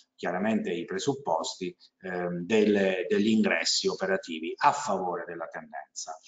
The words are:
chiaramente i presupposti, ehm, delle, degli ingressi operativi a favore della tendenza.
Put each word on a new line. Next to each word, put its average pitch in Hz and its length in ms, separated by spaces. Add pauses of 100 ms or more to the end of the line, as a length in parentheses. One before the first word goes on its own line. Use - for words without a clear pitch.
(140)
chiaramente 95 560
i 87 140
presupposti, 90 920 (260)
ehm, 90 440
delle, 98 640
degli 104 200
ingressi 98 600
operativi 92 680
a 147 160
favore 92 540
della 85 200
tendenza. 78 800